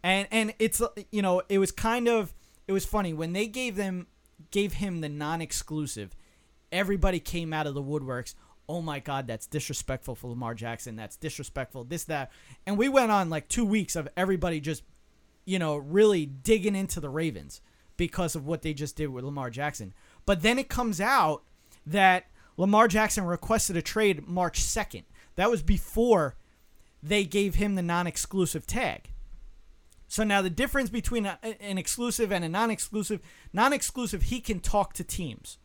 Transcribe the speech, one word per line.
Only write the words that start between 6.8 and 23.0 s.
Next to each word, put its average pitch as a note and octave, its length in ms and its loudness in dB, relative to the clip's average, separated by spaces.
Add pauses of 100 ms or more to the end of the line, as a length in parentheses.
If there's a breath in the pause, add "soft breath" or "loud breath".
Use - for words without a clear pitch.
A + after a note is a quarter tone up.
came E3 320 -6
out D#3 140 -2
of C#3+ 80 -4
the C#3+ 80 -4
woodworks. C3 520 -6 (340 soft breath)
"Oh E3+ 120 -6
my D3+ 200 -6
God, C3+ 260 -6
that's A2+ 200 -8
disrespectful C3 680 -6
for B2 140 -12
Lamar A#2 260 -6
Jackson. A2+ 400 -8
That's A2 220 -14
disrespectful, C3+ 680 -8
this, D3+ 220 -8
that." C#3+ 260 -6 (340 loud breath)
And G3+ 140 -2
we B3 100 4
went C4 220 6
on, G3 180 4
like, D#3+ 200 -4
two A#3 160 0
weeks G3+ 320 2
of D3+ 200 -4
everybody F3+ 440 0
just, D3 240 -6 (600)
you F#3 140 -2
know, D#3 180 0
really E3+ 500 4
digging G3 500 2
into F#3+ 240 -4
the C#3+ 100 -6
Ravens C3 500 -4 (360 soft breath)
because F3 380 -2
of C#3+ 120 -6
what D#3+ 160 -4
they C#3 100 -4
just C#3+ 240 -8
did D3+ 120 -4
with B2+ 160 -8
Lamar C#3 260 -6
Jackson. A#2+ 420 -6 (320 soft breath)
But F#3+ 180 2
then A#3 160 4
it C4+ 100 -4
comes A3+ 320 0
out G3 420 4 (420 soft breath)
that F#3 420 4 (300 soft breath)
Lamar G#3 320 6
Jackson G#3 360 2